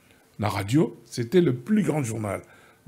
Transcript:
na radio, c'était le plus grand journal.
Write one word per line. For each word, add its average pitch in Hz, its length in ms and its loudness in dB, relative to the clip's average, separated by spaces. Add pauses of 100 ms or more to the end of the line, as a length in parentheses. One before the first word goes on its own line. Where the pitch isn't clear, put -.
(400)
na 101 80 0
radio, 101 560 0
c'était 123 360 0
le 147 140 4
plus 208 300 0
grand 151 180 0
journal. 107 400 -4 (460)